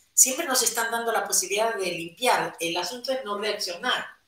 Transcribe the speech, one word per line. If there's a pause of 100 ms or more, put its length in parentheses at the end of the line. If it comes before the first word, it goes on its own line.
(140)
siempre
nos
están
dando
la
posibilidad
de
limpiar.
El
asunto
es
no
reaccionar. (220)